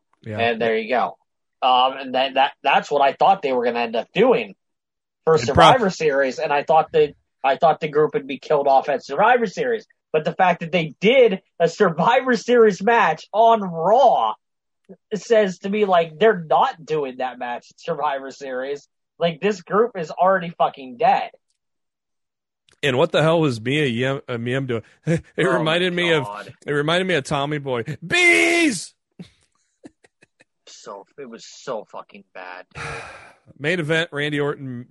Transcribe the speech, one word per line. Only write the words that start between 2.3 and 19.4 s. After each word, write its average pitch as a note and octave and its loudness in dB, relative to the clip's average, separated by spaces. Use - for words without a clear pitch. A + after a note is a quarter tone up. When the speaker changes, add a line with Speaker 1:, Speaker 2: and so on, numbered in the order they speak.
Speaker 2:
that, C3+ 2
that's D#3 0
what C#3+ 2
I C#3 2
thought F3+ 2
they C3+ -2
were B2 0
gonna A#2+ -2
end A#2+ -4
up - -6
doing D3+ 2
for D#3+ 4
Speaker 1:
And - 0
Speaker 2:
Survivor E3 6
Speaker 1:
Pro- G3 0
Speaker 2:
Series, C#3 -2
and D3+ -4
I C#3+ 0
thought D#3+ 2
that, D3+ 0
I C3+ 0
thought D#3 2
the D#3+ -6
group D3 0
would C#3 -6
be C3+ -8
killed C#3 0
off C3+ 4
at C3+ -4
Survivor A3 2
Series. B2+ -4
But D#3 0
the E3+ -4
fact F3+ 2
that E3 -6
they E3 -2
did A3 4
a E3+ 2
Survivor A3+ 2
Series G#3+ 2
match G3+ 0
on A3+ 4
Raw E3+ 2
says G#3 0
to G3+ -8
me, G#3 -2
like, E3+ 0
they're G#3 2
not E3 0
doing C#3 -6
that B2+ -8
match A#2+ -10
at - -20
Survivor C#3 -6
Series. C3+ -8
Like, E3+ -2